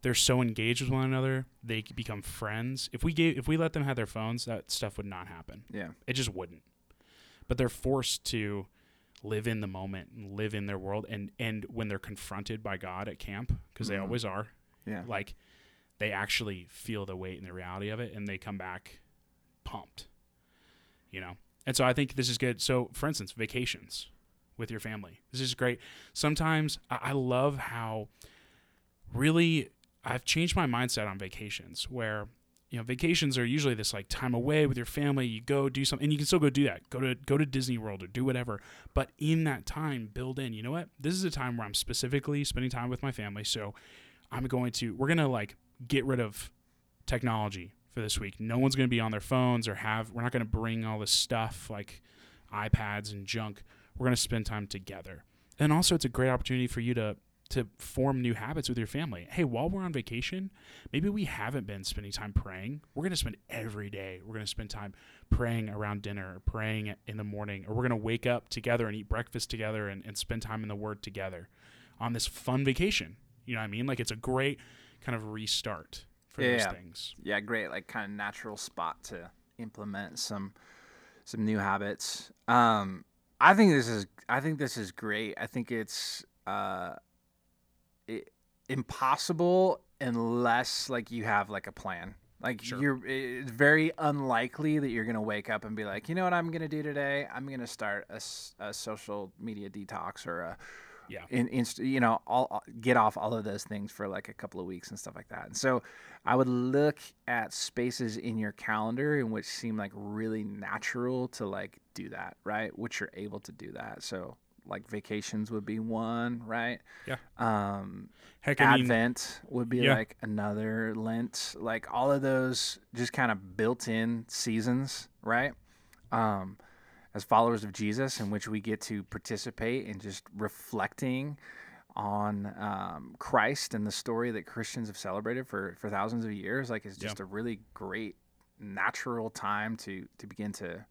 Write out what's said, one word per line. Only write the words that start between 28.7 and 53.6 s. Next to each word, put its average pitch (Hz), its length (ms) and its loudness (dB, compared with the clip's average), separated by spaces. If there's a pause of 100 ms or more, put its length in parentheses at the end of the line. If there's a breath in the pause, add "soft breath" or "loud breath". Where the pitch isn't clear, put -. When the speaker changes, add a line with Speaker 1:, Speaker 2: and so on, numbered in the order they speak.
Speaker 1:
really 160 580 6 (340)
I've 123 200 -2
changed 160 300 2
my 175 120 4
mindset 120 420 0
on 98 100 -6
vacations 92 680 -8
where, 107 440 -4 (420)
you 123 80 -6
know, 113 60 -4
vacations 135 540 2
are 120 60 4
usually 135 300 2
this, 107 200 -2
like, 101 140 -6
time 127 260 0
away 147 320 6
with 131 100 2
your 120 100 -2
family. 139 400 2
You 110 140 -2
go 139 280 2
do 135 160 0
something, 139 200 0
and 151 80 6
you 147 60 4
can 147 80 0
still 180 140 6
go 147 100 8
do 139 140 6
that. 95 260 -2
Go 127 100 -2
to, 131 140 2
go 147 240 2
to 151 80 6
Disney 127 320 0
World 101 240 -6
or 90 40 -10
do 120 180 -2
whatever. 123 360 0 (320 loud breath)
But 135 260 2
in 160 260 4
that 139 200 0
time, 135 480 -4
build 127 260 -4
in, 131 140 -4
you 107 100 -6
know 123 100 -4
what? 170 160 -4 (100)
This 156 160 0
is 190 100 0
a 175 60 2
time 127 260 -2
where 113 100 -4
I'm 101 80 -8
specifically 139 720 0
spending 127 260 0
time 123 200 -2
with 127 120 -4
my 135 100 0
family. 104 320 -6
So 104 300 -2 (560 loud breath)
I'm 123 140 -2
going 123 280 2
to, 117 220 -2
we're 135 140 2
gonna, 160 200 6
like, 113 280 -2 (320)
get 135 160 6
rid 131 160 2
of 107 300 -4 (560)
technology 107 680 0 (200)
for 120 80 -4
this 107 180 0
week. 98 220 -6
No 113 180 0
one's 131 160 6
gonna 131 140 6
be 120 120 4
on 110 120 0
their 107 80 0
phones 123 480 4
or 98 80 -2
have, 110 340 0
we're 117 120 -4
not 123 100 0
gonna 120 120 2
bring 113 400 0
all 110 140 -2
this 104 140 -2
stuff - 580 0
like 104 320 -10 (500 loud breath)
iPads 104 600 0
and 98 140 -10
junk. 107 360 -4 (340 soft breath)